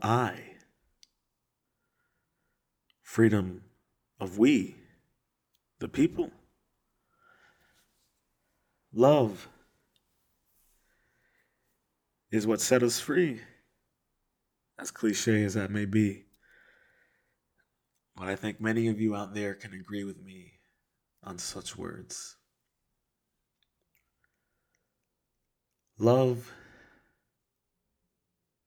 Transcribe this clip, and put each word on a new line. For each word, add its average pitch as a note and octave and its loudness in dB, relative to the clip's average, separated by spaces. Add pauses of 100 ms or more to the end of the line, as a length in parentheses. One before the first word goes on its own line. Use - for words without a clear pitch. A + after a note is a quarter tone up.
I, G#2+ -2 (2500)
freedom G2+ 2 (560)
of F#2+ -10
we, A2 4 (1040)
the - -10
people. E3 -2 (2500)
Love B2+ 4 (2750)
is G#2+ 0
what A2 2
set B2 4
us A#2 0
free, D3+ -2 (1400)
as B2+ -12
cliche G#2+ 0
as G2 -2
that G2 -4
may G#2 -4
be. G2+ 0 (1900)
But F#2 -10
I G2 -2
think G#2+ -8
many A2+ 0
of G#2+ -2
you G#2+ 0
out G2+ -8
there G#2 -6
can G2 -16
agree G2+ -12
with G2 -14
me F#2 -20 (680)
on F#2 -14
such - -12
words. - -14 (3500)
Love B2 4 (2250)